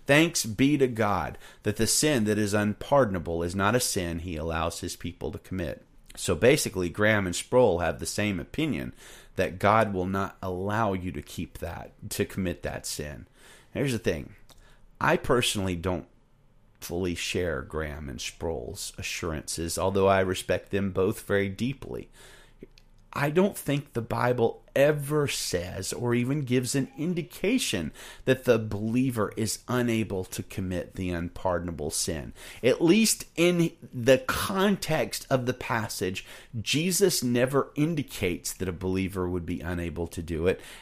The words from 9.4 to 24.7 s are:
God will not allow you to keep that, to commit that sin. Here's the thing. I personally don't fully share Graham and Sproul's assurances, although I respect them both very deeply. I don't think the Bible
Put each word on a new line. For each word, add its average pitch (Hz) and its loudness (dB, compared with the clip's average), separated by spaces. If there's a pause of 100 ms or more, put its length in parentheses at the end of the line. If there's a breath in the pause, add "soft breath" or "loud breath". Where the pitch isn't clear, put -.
God 104 4
will 90 -2
not 95 -4
allow 98 -2
you 90 -4
to 73 -8
keep - -10
that, - -12 (160)
to - -2
commit 92 -4
that 73 -8
sin. 73 -10 (460 loud breath)
Here's 131 -2
the 110 -2
thing. 85 -4 (640 soft breath)
I 156 4
personally 107 2
don't 87 -4 (760)
fully 87 -2
share 82 -2
Graham 76 -6
and 64 -10
Sproul's 80 -8
assurances, - -6
although 95 4
I 98 6
respect 92 -2
them 98 0
both 95 0
very 101 0
deeply. 98 -6 (1000 loud breath)
I 143 -2
don't 185 2
think 143 -4
the 120 -2
Bible 117 2 (120)